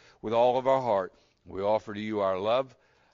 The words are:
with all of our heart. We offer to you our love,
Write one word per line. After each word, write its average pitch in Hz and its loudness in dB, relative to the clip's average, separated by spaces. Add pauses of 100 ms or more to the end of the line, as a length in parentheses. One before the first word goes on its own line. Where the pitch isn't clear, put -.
(240)
with 107 -4
all 123 4
of 127 0
our 135 4
heart. 98 0 (320)
We 87 -8
offer 107 0
to 101 -8
you 107 -4
our 95 0
love, 123 -2 (380)